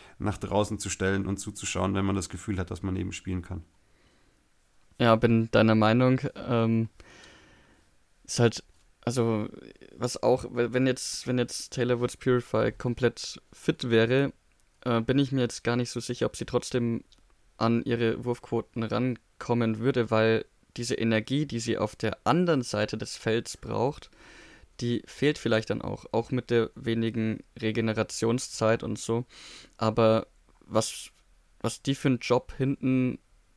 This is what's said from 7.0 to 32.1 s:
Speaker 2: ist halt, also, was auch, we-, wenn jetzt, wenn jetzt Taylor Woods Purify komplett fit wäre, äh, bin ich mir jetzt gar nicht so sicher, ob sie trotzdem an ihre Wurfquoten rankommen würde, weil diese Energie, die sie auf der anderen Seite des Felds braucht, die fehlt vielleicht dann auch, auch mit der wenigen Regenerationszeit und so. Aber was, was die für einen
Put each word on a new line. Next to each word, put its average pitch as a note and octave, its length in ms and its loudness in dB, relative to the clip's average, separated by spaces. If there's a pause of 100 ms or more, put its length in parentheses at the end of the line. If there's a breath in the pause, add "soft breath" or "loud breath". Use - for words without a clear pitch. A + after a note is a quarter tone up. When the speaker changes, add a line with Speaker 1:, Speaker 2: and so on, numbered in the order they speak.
Speaker 2:
ist - 160 -4
halt, A#2 240 2 (400)
also, A2+ 440 0 (480)
was A#2+ 240 -4
auch, B2 300 4
we-, A#2+ 220 0
wenn B2+ 140 2
jetzt, - 400 -4
wenn B2+ 120 0
jetzt - 340 -4
Taylor B2 280 0
Woods A#2+ 160 -2
Purify A#2 560 2
komplett - 680 -2 (120)
fit - 380 -4
wäre, A#2 420 4 (520)
äh, A#2 160 2
bin B2+ 180 2
ich C3+ 140 2
mir C3 100 2
jetzt - 220 -2
gar A#2+ 120 0
nicht B2 140 -2
so A#2+ 100 -6
sicher, A#2+ 260 -4
ob - 100 -4
sie - 80 -6
trotzdem A#2 600 -2 (520)
an A#2 280 2
ihre A#2 400 0
Wurfquoten A#2 580 -4
rankommen A#2 960 -2
würde, A#2+ 320 0
weil A2 340 4 (320)
diese A#2+ 180 -4
Energie, A2+ 520 0
die A#2 140 -6
sie A2+ 180 -2
auf - 160 -2
der - 300 -4
anderen D#3+ 380 2
Seite G#2+ 360 -2
des - 180 -10
Felds A2+ 400 -2
braucht, A#2 540 -4 (720 loud breath)
die A#2+ 260 -2
fehlt D3+ 320 0
vielleicht A2 320 0
dann A2 100 -2
auch, - 300 -8
auch A2+ 220 -2
mit B2 180 -2
der A#2 240 2
wenigen A2+ 680 -2 (160)
Regenerationszeit A2 1200 0
und G#2+ 160 -6
so. A#2 260 -2 (520 loud breath)
Aber A2 500 4 (400)
was, - 440 -2 (500)
was - 200 -4
die C#3 140 0
für - 140 -2
einen B2 100 2